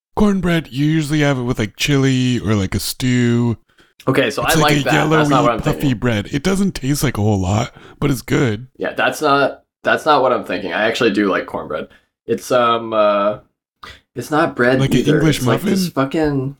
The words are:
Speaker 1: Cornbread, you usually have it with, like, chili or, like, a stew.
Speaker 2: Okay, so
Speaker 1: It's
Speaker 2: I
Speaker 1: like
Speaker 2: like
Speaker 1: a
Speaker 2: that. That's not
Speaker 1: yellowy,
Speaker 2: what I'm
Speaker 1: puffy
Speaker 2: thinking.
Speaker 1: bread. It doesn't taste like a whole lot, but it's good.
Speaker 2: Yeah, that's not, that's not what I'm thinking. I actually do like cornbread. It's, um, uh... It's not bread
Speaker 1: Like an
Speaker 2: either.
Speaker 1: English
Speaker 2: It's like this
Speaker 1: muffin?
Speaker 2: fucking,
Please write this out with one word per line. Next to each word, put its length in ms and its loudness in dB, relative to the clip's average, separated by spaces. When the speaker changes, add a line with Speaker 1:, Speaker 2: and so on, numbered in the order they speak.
Speaker 1:
Cornbread, 560 2
you 120 -2
usually 360 0
have 180 2
it 60 -4
with, 160 -2
like, 160 -4
chili 640 0
or, 160 0
like, 180 -2
a 60 0
stew. 760 0
Speaker 2:
Okay, 240 2
so 100 -6
Speaker 1:
It's 140 2
Speaker 2:
I 40 4
Speaker 1:
like 20 4
Speaker 2:
like 80 2
Speaker 1:
a 40 -2
Speaker 2:
that. 240 0
That's 220 2
not 60 2
Speaker 1:
yellowy, 80 2
Speaker 2:
what 80 2
I'm 80 -4
Speaker 1:
puffy 200 -2
Speaker 2:
thinking. 180 0
Speaker 1:
bread. 340 -2
It 100 -4
doesn't 320 0
taste 300 -4
like 120 -2
a 60 -2
whole 180 2
lot, 320 0
but 100 0
it's 120 -2
good. 440 -2
Speaker 2:
Yeah, 180 -6
that's 280 -2
not, 400 0
that's 200 0
not 160 4
what 120 2
I'm 120 -2
thinking. 280 -6
I 160 0
actually 240 2
do 160 2
like 180 -2
cornbread. 400 -8
It's, 240 -4
um, 420 2
uh... 460 2
It's 160 -10
not 240 0
bread 240 4
Speaker 1:
Like 100 2
an 60 2
Speaker 2:
either. 220 2
Speaker 1:
English 200 2
Speaker 2:
It's 80 -2
like 140 2
this 240 0
Speaker 1:
muffin? 80 -6
Speaker 2:
fucking, 680 -2